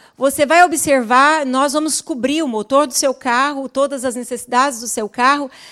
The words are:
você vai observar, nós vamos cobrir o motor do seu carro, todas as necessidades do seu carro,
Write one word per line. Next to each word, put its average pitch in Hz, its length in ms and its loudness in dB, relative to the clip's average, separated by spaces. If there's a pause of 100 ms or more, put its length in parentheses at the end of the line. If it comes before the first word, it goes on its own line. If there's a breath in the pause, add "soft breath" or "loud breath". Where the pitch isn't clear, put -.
(160 soft breath)
você 277 300 0
vai 320 180 6
observar, 285 840 2
nós 262 280 0
vamos 302 260 -2
cobrir 285 440 -4
o 302 40 -4
motor 254 400 0
do 294 60 -10
seu 269 200 0
carro, 262 540 -2
todas 269 380 -4
as 240 100 -4
necessidades 247 640 -2
do 240 80 -12
seu 214 220 -6
carro, 269 420 0 (200 loud breath)